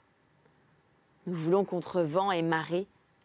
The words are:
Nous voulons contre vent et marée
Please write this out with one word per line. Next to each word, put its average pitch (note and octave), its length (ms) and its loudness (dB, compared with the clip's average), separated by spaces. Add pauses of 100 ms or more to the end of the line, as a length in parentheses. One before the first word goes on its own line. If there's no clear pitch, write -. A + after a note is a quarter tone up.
(1300)
Nous F3 80 -4
voulons F3 320 2
contre F3+ 360 -2
vent F3+ 300 2
et E3+ 120 0
marée E3 440 -2 (380)